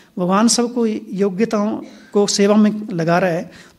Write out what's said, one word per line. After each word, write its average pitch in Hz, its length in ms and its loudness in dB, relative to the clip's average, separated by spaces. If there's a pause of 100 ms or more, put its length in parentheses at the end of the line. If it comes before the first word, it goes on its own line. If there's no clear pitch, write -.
(180)
भगवान 190 300 2
सबको 240 380 0 (260)
योग्यताओं 208 680 -2 (320)
को 202 140 2
सेवा 202 300 2
में 214 360 2
लगा 170 260 0
रहा 185 120 0
है, 165 200 -6 (280)